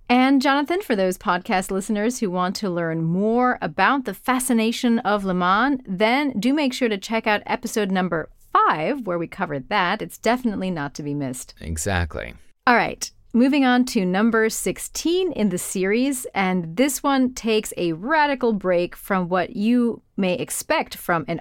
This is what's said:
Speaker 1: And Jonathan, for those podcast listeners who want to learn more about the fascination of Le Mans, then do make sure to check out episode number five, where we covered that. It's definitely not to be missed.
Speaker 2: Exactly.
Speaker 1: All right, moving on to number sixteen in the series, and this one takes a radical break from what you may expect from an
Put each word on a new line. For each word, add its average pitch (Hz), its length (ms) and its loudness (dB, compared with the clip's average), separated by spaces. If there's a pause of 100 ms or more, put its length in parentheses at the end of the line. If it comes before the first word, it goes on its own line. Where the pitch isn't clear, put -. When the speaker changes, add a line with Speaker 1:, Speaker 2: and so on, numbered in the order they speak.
(120)
Speaker 1:
And 254 300 6
Jonathan, 294 400 2
for 262 140 0
those 185 240 2
podcast 185 500 0
listeners 208 500 -2
who 196 120 -2
want 180 260 0
to 202 120 -4
learn 165 340 -2
more 220 580 2
about 254 440 0
the 196 80 -6
fascination 240 840 0
of 202 240 0
Le 190 120 0
Mans, 214 500 2
then 220 540 0
do 240 120 2
make 277 220 2
sure 247 160 0
to 208 80 -2
check 226 300 -4
out 208 180 2
episode 208 460 -2
number 180 380 -2 (240)
five, 247 520 2
where 175 140 -4
we 165 80 -6
covered 147 420 -6
that. 202 320 0
It's - 160 -12
definitely 220 540 -2
not 143 240 -6
to 156 80 -10
be 143 100 -4
missed. 135 460 -6
Speaker 2:
Exactly. 80 720 -4 (320)
Speaker 1:
All 247 100 4
right, - 360 -2 (220)
moving 269 320 4
on 247 200 4
to 226 180 0
number 220 460 2
sixteen 349 840 -2
in 214 160 0
the 180 100 -2
series, 233 720 0
and 185 420 -2
this 269 280 2
one 262 320 2
takes 220 420 -2
a 175 160 -2
radical 262 600 0
break 180 420 0
from 185 340 -2
what 180 260 -2
you 233 460 2 (160)
may 185 160 2
expect - 640 -4
from 170 320 -2
an 170 140 -4